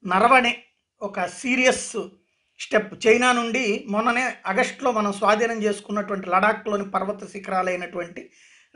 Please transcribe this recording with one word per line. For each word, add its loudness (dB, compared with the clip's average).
నరవణే 4
ఒక -4
సీరియస్ 0
స్టెప్. -2
చైనా 6
నుండి 0
మొన్ననే 0
ఆగస్టులో 0
మనం 0
స్వాధీనం 2
చేసుకున్నటువంటి -4
లడాఖ్లోని 2
పర్వత -4
శిఖరాలైనటువంటి -6